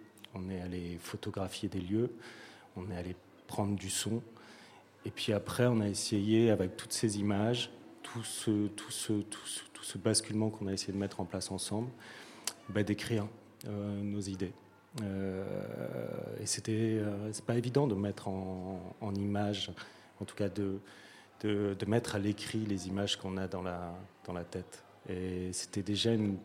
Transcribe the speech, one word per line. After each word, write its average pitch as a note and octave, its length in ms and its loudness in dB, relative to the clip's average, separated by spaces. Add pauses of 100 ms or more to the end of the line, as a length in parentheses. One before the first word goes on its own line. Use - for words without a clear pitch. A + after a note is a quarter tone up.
(340)
on F#2 140 -6
est F#2+ 120 -4
allé F2 400 -4
photographier - 680 -4
des F#2 120 -2
lieux, G#2+ 300 2 (640)
on F#2 140 -4
est F2+ 60 -4
allé F2 180 -4 (320)
prendre G2+ 300 2
du F#2 140 -4
son. A2+ 320 0 (840)
Et G2 60 -4
puis - 220 0
après, G#2 340 4
on A#2 140 6
a G#2 80 4
essayé, G#2+ 600 6
avec F#2 260 4
toutes - 160 -8
ces G#2 260 2
images, G#2 520 2 (320)
tout - 220 -8
ce, G#2 440 2
tout - 220 -8
ce, - 220 -2
tout G2+ 340 0
ce, - 140 -8 (120)
tout - 120 -14
ce - 140 -8
basculement G#2+ 500 4
qu'on G#2 180 -4
a F#2+ 60 0
essayé F#2+ 200 -2
de G2 60 0
mettre G2 220 -2
en F#2 40 0
place F#2 260 -4
ensemble, G#2 380 -2 (800)
bah, G2+ 140 2
d'écrire, G#2 440 2 (400)
euh, G2+ 360 -2
nos G2+ 180 -2
idées. F#2+ 320 -2 (500)
Euh, G2 420 0 (960)
et G#2 60 -4
c'était, - 260 0
euh, G#2+ 600 2
c'est - 120 -8
pas A#2+ 120 2
évident B2+ 300 4
de A2 80 4
mettre G2+ 340 0
en, F#2 720 -4
en G2+ 140 -2
images G2+ 560 2 (520)
en - 20 -4
tout - 120 -10
cas G2+ 120 2
de, G2 300 0 (640)
de, G#2 360 2
de - 80 -2
mettre A2+ 280 4
à G#2 40 2
l'écrit G#2 460 0
les G2 220 0
images G2 300 2
qu'on F#2+ 200 -4
a F#2 120 -2
dans F2+ 140 -4
la, F2 300 -4 (320)
dans F2 80 -4
la F2 120 -4
tête. - 400 -8 (240)
Et F2+ 440 -2
c'était - 300 -2
déjà G#2 300 4
une G#2 320 4